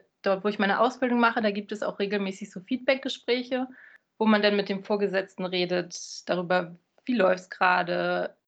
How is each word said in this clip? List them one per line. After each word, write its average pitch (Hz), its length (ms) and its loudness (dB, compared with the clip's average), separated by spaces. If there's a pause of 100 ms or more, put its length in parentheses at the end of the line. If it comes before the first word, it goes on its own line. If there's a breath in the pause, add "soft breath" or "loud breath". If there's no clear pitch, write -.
(240)
dort, 190 200 0
wo 208 40 0
ich 208 100 -2
meine 202 220 2
Ausbildung 240 400 2
mache, 233 220 2
da 214 100 2
gibt 202 200 -6
es 208 120 -8
auch - 160 -4
regelmäßig 196 500 -4
so 196 120 -14
Feedback-Gespräche, 254 1040 -2 (500 loud breath)
wo 220 80 0
man 214 160 6
dann 208 140 4
mit 202 120 0
dem 190 160 -4
Vorgesetzten 190 600 -2
redet 180 840 -4
darüber, 175 480 0 (300)
wie 247 100 -2
läuft's 185 340 2
gerade, 175 840 0 (140)